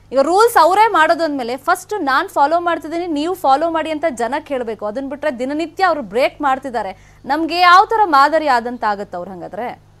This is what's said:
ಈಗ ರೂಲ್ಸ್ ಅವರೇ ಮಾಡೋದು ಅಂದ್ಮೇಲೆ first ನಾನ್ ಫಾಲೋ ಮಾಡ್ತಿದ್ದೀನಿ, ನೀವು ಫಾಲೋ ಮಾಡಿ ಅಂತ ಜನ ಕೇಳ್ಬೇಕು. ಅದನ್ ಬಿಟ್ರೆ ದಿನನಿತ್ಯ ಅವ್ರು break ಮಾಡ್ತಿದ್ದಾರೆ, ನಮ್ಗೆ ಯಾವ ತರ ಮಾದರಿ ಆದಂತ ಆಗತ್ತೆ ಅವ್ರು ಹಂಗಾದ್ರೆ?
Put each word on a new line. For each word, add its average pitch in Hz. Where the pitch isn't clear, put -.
ಈಗ 247
ರೂಲ್ಸ್ 392
ಅವರೇ 392
ಮಾಡೋದು 320
ಅಂದ್ಮೇಲೆ 269
first -
ನಾನ್ 302
ಫಾಲೋ 320
ಮಾಡ್ತಿದ್ದೀನಿ, 339
ನೀವು 311
ಫಾಲೋ 302
ಮಾಡಿ 320
ಅಂತ 302
ಜನ 233
ಕೇಳ್ಬೇಕು. 233
ಅದನ್ 254
ಬಿಟ್ರೆ 285
ದಿನನಿತ್ಯ 302
ಅವ್ರು 330
break 240
ಮಾಡ್ತಿದ್ದಾರೆ, 254
ನಮ್ಗೆ 311
ಯಾವ 359
ತರ 440
ಮಾದರಿ 302
ಆದಂತ 240
ಆಗತ್ತೆ 202
ಅವ್ರು 175
ಹಂಗಾದ್ರೆ? 185